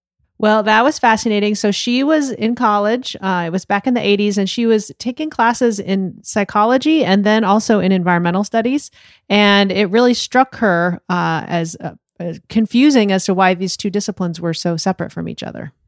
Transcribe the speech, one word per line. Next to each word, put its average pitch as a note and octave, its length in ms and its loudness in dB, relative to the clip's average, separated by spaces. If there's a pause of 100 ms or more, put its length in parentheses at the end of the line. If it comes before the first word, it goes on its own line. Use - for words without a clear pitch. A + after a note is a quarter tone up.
(380)
Well, G#3+ 260 2
that A3 220 4
was D#4 120 0
fascinating. G#3+ 560 0
So G#3 180 -2
she B3 300 -2
was C#4+ 300 0
in A3+ 240 -2
college. A3 640 -2
Uh, F#3 280 -2
it E3 40 -6
was F#3 140 -4
back G3+ 200 -2
in B3+ 80 0
the A#3+ 80 0
eighties, G3+ 360 0
and F#3+ 120 0
she A#3 160 -2
was A3 340 0
taking C#4+ 300 -8
classes A#3 500 0
in F#3+ 440 -4
psychology B3 800 0
and G3 220 2
then A3 180 2
also G#3 360 2
in F#3 120 2
environmental F3 540 0
studies. A#3+ 440 -2 (380)
And G3+ 440 4
it F#3+ 160 0
really A#3+ 260 4
struck - 420 0
her, F3 540 0
uh, E3+ 380 -2
as, E3 340 -4
uh, - 140 -10 (260)
as E3 260 -8
confusing A#3+ 640 2
as F#3+ 140 0
to G3 80 0
why F#3 200 4
these F3+ 220 -6
two - 140 -4
disciplines F3+ 500 -6
were E3+ 140 -4
so E3+ 240 -4
separate F3+ 340 -4
from E3 160 -8
each - 160 -12
other. - 300 -12 (140)